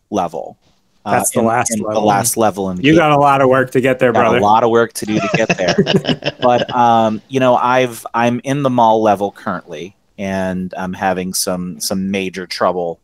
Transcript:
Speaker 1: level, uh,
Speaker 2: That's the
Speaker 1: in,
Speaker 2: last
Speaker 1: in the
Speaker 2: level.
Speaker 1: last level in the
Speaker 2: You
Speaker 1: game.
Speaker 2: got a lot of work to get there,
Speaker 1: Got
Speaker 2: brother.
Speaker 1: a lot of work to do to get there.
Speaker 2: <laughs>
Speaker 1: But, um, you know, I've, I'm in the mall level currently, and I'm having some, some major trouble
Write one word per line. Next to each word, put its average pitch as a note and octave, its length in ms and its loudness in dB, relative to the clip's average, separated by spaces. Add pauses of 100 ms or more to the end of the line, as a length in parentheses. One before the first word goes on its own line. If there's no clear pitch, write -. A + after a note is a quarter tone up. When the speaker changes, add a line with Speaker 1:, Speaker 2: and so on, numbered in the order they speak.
(100)
Speaker 1:
level, E2+ 480 -6 (480)
uh, G#2 60 -4
Speaker 2:
That's - 180 0
the B2 100 -2
Speaker 1:
in, A2+ 60 2
Speaker 2:
last A#2 260 0
Speaker 1:
in G#2+ 80 -2
the G#2+ 80 -6
Speaker 2:
level. G#2+ 160 0
Speaker 1:
last G2+ 320 2
level G2 340 0
in F#2 60 -6
the F2+ 60 -8
Speaker 2:
You C#3+ 100 4
Speaker 1:
game. D#3+ 60 6
Speaker 2:
got D#3 140 4
a D3 60 4
lot C#3 220 4
of C3+ 80 4
work C3 220 2
to C3+ 100 0
get C3 180 2
there, B2+ 140 4
Speaker 1:
Got A2 120 2
Speaker 2:
brother. A#2 140 2
Speaker 1:
a - 40 2
lot G#2+ 200 4
of A#2+ 80 4
work A#2 240 2
to - 120 -10
do G#2+ 120 0
to G2 160 -2
get A2 220 0
there. - 800 -2
Speaker 2:
<laughs> - 80 -20
Speaker 1:
But, A#2+ 300 2
um, A2+ 540 2
you C3+ 120 -4
know, B2+ 160 4
I've, B2 560 0
I'm A#2+ 320 0
in C#3 180 -4
the C3+ 60 0
mall A2+ 320 2
level G2+ 320 0
currently, F2 640 -12 (220)
and F#2+ 580 -6
I'm F#2 160 -8
having F#2 400 -2
some, F2+ 480 -6
some F#2+ 300 -4
major F#2+ 360 -6
trouble F2+ 580 -4